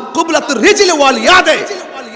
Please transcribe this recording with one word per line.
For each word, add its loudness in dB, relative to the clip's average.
কুবলাতুর -2
রিজলি 4
ওয়াল 2
ইয়াদে, 2